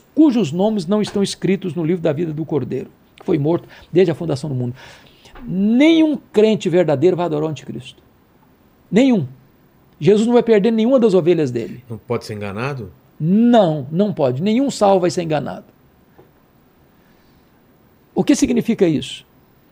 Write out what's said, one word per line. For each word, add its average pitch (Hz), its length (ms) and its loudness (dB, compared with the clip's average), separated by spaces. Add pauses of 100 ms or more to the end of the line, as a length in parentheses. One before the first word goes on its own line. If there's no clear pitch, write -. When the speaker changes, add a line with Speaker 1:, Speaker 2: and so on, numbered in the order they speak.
(140)
Speaker 1:
cujos 240 380 2
nomes 196 340 -2
não 208 140 0
estão 202 220 -2
escritos 185 520 -4
no 175 80 -6
livro 165 200 -2
da 165 100 0
vida 156 200 -6
do 156 120 -8
Cordeiro, 131 460 -6 (280)
que - 60 -20
foi 170 140 -2
morto 151 280 -2 (240)
desde 175 200 2
a 156 40 -2
fundação 156 360 -6
do 131 60 -6
mundo." 123 180 -6 (720)
Nenhum 262 720 2 (140)
crente 214 360 2
verdadeiro 160 480 2
vai 175 100 -2
adorar 151 220 -4
o - 20 -6
anticristo. - 520 -14 (840)
Nenhum. 214 380 2 (720)
Jesus 202 280 2
não 240 80 2
vai 233 100 4
perder 220 260 4
nenhuma 226 300 2
das 214 120 4
ovelhas 165 380 2
dele. 120 400 -8
Speaker 2:
Não 110 80 -12
pode 117 260 -6
ser 110 100 -12
enganado? 104 580 -8 (260)
Speaker 1:
Não, 190 720 2
não 185 220 -2
pode. 131 280 -2
Nenhum 220 300 -2
salvo 196 300 2
vai 175 100 0
ser 180 140 -4
enganado. 151 400 -6 (2500)
O 185 80 0
que - 140 2
significa 233 500 0
isso? 135 380 -4 (460)